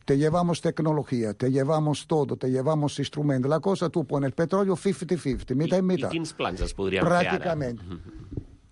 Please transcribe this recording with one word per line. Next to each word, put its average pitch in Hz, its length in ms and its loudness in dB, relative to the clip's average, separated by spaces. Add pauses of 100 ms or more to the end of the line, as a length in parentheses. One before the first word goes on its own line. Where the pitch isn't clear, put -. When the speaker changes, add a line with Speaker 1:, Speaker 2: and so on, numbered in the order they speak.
Speaker 1:
Te 139 120 4
llevamos 165 440 2
tecnología, 143 720 0
te 127 180 0
llevamos 147 560 2
todo, 143 300 0
te 131 120 -2
llevamos 143 500 0
instrumentos. 139 500 0
La 156 100 2
cosa, 180 300 0
tú 160 160 -2
pones 139 220 -2
el 123 60 -4
petróleo 190 440 0
fifty 180 400 -2
fifty, 127 380 -4
mitad 165 220 2
y - 20 4
Speaker 2:
I, 190 40 2
Speaker 1:
mitad. 180 260 0
Speaker 2:
i - 20 -4
quins 160 220 -4
plans 95 280 -4
es 87 120 -4
podrien 185 300 0
fer 170 100 2
ara? 175 160 2
Speaker 1:
Prácticamente. 151 540 -4
Speaker 2:
Mhm. 87 160 -12 (720)